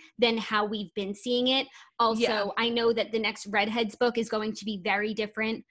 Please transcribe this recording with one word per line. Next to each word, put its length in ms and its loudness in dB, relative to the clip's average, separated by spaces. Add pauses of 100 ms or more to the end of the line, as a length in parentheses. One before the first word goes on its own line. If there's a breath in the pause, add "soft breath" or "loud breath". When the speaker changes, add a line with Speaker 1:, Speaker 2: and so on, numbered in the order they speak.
(180 loud breath)
Speaker 1:
than 200 4
how 280 0
we've 300 -6
been 180 -4
seeing 340 0
it. 180 2 (320 loud breath)
Also, 240 2
Speaker 2:
Yeah. 240 2 (120)
Speaker 1:
I 100 2
know 240 2
that 220 -2
the 60 0
next 280 -4
Redheads 480 0
book 220 2
is 100 0
going 260 -2
to 120 -12
be 180 -4
very 300 0
different 580 -2